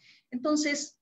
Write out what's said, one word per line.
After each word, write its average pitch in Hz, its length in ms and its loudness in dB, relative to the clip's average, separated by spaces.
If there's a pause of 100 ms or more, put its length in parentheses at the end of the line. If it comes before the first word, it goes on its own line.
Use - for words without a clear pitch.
(320)
Entonces, 302 720 0